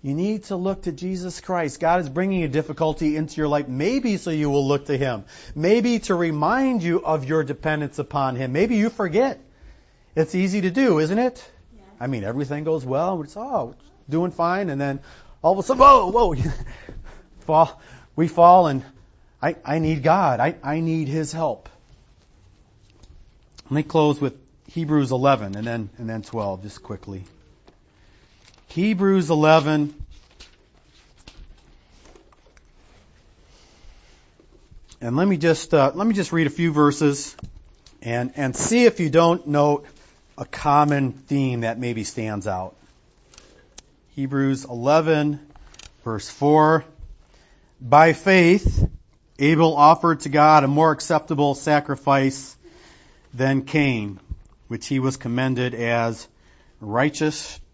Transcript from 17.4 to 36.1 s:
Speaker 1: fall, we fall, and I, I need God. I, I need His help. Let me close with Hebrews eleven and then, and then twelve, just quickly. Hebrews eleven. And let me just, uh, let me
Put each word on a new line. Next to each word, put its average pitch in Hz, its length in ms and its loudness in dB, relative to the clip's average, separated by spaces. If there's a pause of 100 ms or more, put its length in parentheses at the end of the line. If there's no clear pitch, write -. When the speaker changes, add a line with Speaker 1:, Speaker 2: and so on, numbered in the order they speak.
Speaker 1:
fall, 156 400 2 (340)
we 165 140 0
fall, 175 400 8
and 135 160 -4 (580)
I, 156 220 -2
I 151 160 -2
need 156 240 -2
God. 156 340 2
I, 147 240 0
I 151 160 -4
need 160 300 -2
His 151 240 -6
help. 156 360 -6 (2000)
Let - 80 -10
me 151 100 -2
close 151 380 0
with 131 140 -4 (340)
Hebrews 151 420 -2
eleven 123 460 0
and 110 100 -8
then, 117 320 -8
and 117 100 -10
then 110 140 -10
twelve, 101 400 -8
just 104 220 -20
quickly. 95 400 -14 (1400)
Hebrews 190 640 0
eleven. 151 640 4 (4000)
And 123 160 -4
let 175 100 2
me 190 120 0
just, 165 340 0
uh, 143 220 4
let 190 120 -2
me 226 80 0